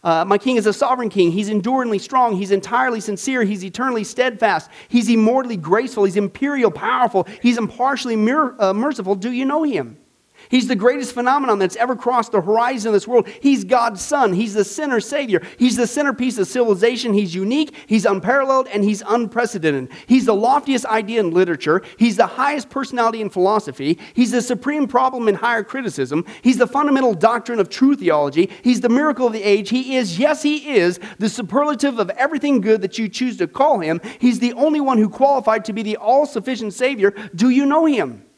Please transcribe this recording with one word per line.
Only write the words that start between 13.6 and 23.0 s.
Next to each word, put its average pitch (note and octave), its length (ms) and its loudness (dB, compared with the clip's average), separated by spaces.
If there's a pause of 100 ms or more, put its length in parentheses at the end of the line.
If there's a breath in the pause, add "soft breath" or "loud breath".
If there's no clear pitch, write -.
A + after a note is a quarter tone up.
God's A#3 380 0
son. C4 320 2
He's G3+ 200 -2
the G#3+ 120 2
sinner's C4 420 -4
savior. C4 340 -2 (160 loud breath)
He's A#3 200 2
the A#3+ 100 2
centerpiece C4 500 -2
of F#3+ 100 -2
civilization. A#3 680 0
He's G3 200 0
unique. A#3+ 400 -2 (120)
He's G#3 200 2
unparalleled, C4 640 0
and G#3 160 -2
he's G#3 240 0
unprecedented. G3+ 840 -2 (180 loud breath)
He's B3 180 4
the A3 100 2
loftiest C4 520 0
idea A3 340 -2
in F3 100 0
literature. F3 520 0 (120)
He's A3 220 2
the A3+ 80 4
highest C#4+ 440 -4
personality A#3 520 -2